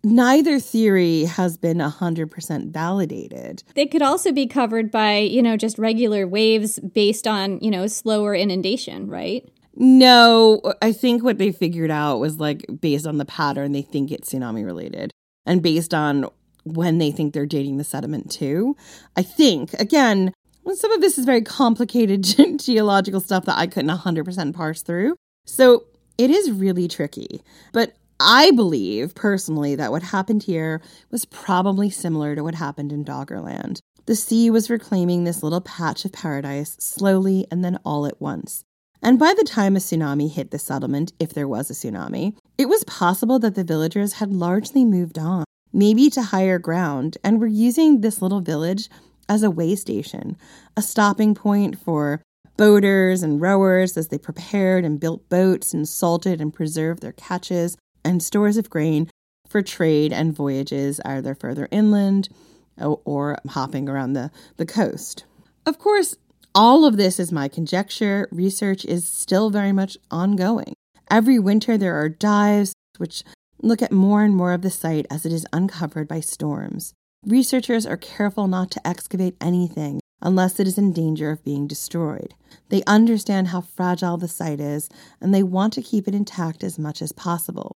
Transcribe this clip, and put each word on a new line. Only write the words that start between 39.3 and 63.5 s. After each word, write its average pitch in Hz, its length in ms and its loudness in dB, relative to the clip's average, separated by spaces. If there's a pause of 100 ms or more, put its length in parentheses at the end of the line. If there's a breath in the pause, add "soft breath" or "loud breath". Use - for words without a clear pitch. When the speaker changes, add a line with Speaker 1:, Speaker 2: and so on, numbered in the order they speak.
Speaker 1:
the 415 80 2
time 196 320 0
a 185 40 0
tsunami 151 520 -2
hit 151 180 -8
the 147 80 -8
settlement, 135 600 -4
if 160 140 -4
there 143 140 -6
was 120 200 -6
a - 60 -12
tsunami, 120 640 -8 (200)
it 269 140 0
was 440 140 2
possible 220 560 0
that 214 140 0
the 190 100 -4
villagers 165 500 -2
had 202 180 -4
largely 190 540 0
moved 175 320 0
on, 165 260 -2 (300)
maybe 214 340 6
to 269 140 0
higher 190 360 0
ground, 165 640 -4
and 214 160 2
were 226 80 2
using 240 540 4
this 214 220 -2
little 190 180 0
village 170 480 -4 (400 soft breath)
as 208 140 2
a 214 80 4
way 170 240 0
station, - 640 -6 (380 soft breath)
a 214 60 -2
stopping 208 520 2
point 202 440 -2
for 151 440 -2 (340)
boaters 196 680 6
and 151 180 0
rowers 185 560 2
as 165 120 -6
they 147 100 -6
prepared 185 640 -2
and 151 160 -2
built 165 280 -6
boats 185 460 0
and 156 140 -4
salted 170 520 -2
and 156 140 -4
preserved 160 480 -4
their - 100 -12
catches 180 640 -6 (280)
and 175 180 0
stores 208 340 0
of 226 140 -2
grain 156 400 0 (380)
for 214 120 0
trade 151 520 0
and 151 240 -2
voyages 139 680 -4
either 135 300 -6
further 139 360 -8
inland 202 580 2 (500 soft breath)
or, 147 260 -4
or 143 340 -4 (100)
hopping 135 400 -6